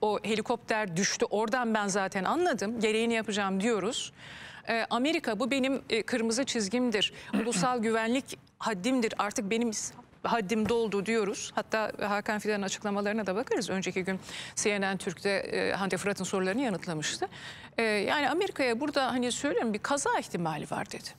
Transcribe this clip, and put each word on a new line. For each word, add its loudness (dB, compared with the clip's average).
O 2
helikopter 0
düştü. 2
Oradan 2
ben 2
zaten 0
anladım. 2
Gereğini 4
yapacağım 0
diyoruz. 0
Ee, 0
Amerika 2
bu 0
benim, 2
e, 2
kırmızı 0
çizgimdir. 0
<clears throat> -8
Ulusal 2
güvenlik 0
haddimdir. 2
Artık -2
benim 2
s-, -6
haddim 2
doldu 2
diyoruz. 0
Hatta 0
Hakan 0
Fidan'ın 0
açıklamalarına 0
da 0
bakarız. 0
Önceki -2
gün -2
C 2
N 0
N -2
Türk'te, -4
e, 0
Hande 0
Fırat'ın -2
sorularını 0
yanıtlamıştı. -2
E, 2
yani 2
Amerika'ya 0
burada 0
hani 0
söylüyorum 0
bir -2
kaza 0
ihtimali -4
var -4
dedi. -10